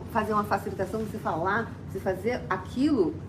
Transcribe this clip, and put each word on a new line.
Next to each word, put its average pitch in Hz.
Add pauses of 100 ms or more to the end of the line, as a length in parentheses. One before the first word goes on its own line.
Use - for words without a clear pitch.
(120)
fazer 214
uma 208
facilitação, 196
você 214
falar, 196 (180)
você -
fazer 208
aquilo, 233 (140)